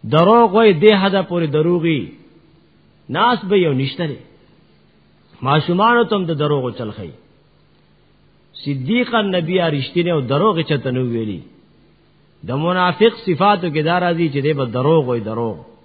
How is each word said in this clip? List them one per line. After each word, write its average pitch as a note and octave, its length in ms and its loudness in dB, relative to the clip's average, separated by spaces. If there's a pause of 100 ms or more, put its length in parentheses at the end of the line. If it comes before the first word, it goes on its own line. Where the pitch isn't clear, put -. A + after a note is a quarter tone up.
دروغ F#3 480 4
وی، G#3 260 4
دې G#3+ 140 6
حده F#3+ 280 0
پورې F3 240 -2
دروغي. D#3 680 0 (960)
ناس G#3 340 0
به G3 120 0
یو E3+ 160 2
نشته C3+ 340 -4
دی. C#3+ 100 -8 (1300)
ماشومانو F3 600 2
ته A3 120 -2
هم F#3+ 80 -2
د E3 80 -4
دروغو D3 380 -2
چل A2 200 -10
ښیي. G2 200 -14 (1400)
صدیق D3+ 600 -4
النبی F#3 460 0
رښتینی E3 500 -2
او D#3+ 100 0
دروغ D#3+ 400 0
یې - 20 -2
چاته C#3 280 -4
نه B2+ 100 -4
ویلي. A2+ 400 -4 (1040)
د - 40 -10
منافق F3+ 680 0 (100)
صفاتو F#3 400 0
کې D#3 160 -2
دا F3 180 0
راځي E3+ 340 0
چې C#3 80 -2
دی D3+ 100 0
به C#3 120 -2
دروغ C3 440 0
وی، A#2+ 120 -2
دروغ. A2 360 -6 (280)